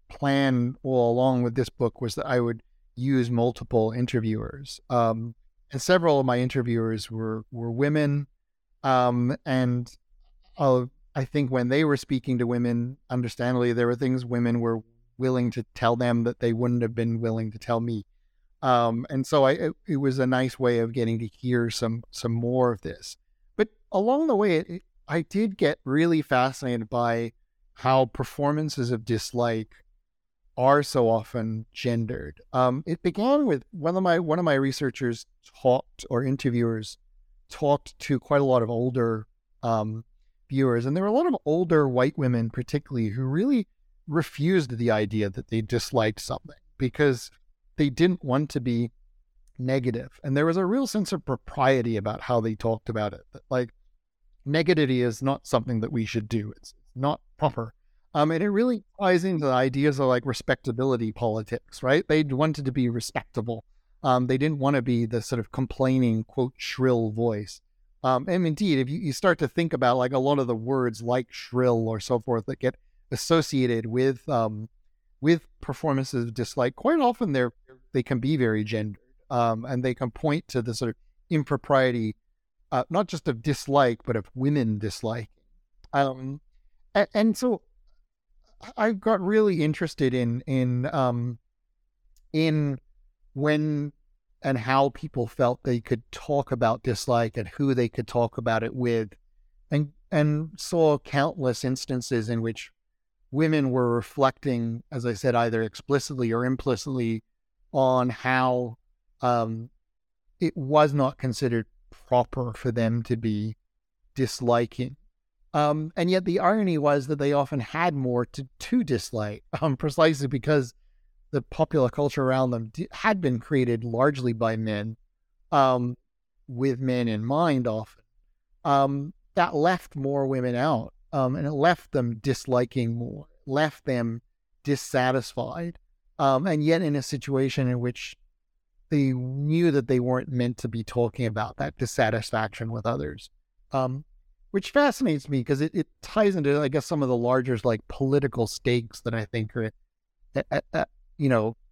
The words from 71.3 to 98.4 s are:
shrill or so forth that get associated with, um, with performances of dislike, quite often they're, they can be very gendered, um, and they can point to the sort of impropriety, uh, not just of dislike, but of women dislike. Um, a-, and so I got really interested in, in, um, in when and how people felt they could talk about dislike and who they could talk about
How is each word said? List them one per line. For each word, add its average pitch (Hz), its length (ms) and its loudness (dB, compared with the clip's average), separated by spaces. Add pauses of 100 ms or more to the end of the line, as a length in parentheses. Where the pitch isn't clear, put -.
shrill 120 580 0
or 110 100 -4
so 120 200 -2
forth 117 260 -2
that 135 140 -8
get 127 160 0 (340)
associated 127 800 0
with, 127 420 0
um, 110 400 -2 (520)
with 160 260 2 (120)
performances 135 640 -2
of 117 100 -8
dislike, 123 400 -2
quite 311 240 0
often 240 320 0
they're, 123 200 2 (420)
they 127 100 0
can 127 160 -2
be 139 180 0
very 110 260 2
gendered, 107 380 -6 (300)
um, 117 340 0
and 123 180 -4
they 127 120 0
can 123 160 -6
point 156 380 -2
to 123 120 -2
the 113 140 -6
sort 120 140 -2
of 110 60 -6 (360)
impropriety, 131 840 2 (560)
uh, 127 200 0
not 185 160 0
just - 200 -6
of 117 140 -4
dislike, 139 640 2
but 117 100 -2
of 104 200 -6
women 127 420 0
dislike. 110 540 -6 (600)
Um, 135 500 -2 (520)
a-, 196 220 2
and 214 200 2
so 247 280 -2 (1160)
I 220 140 2
got 202 280 2
really 196 440 4
interested 151 500 0
in, 120 320 0
in, 127 480 0
um, 123 460 -2 (920)
in 156 440 2 (560)
when 151 600 0 (520)
and 135 140 0
how 135 300 2
people 131 360 -6
felt 123 380 0
they 123 180 0
could 117 300 -4
talk - 400 -2
about 117 320 0
dislike 117 520 0
and 104 120 -6
who 139 260 0
they 120 160 2
could - 180 -6
talk 120 300 0
about 113 240 0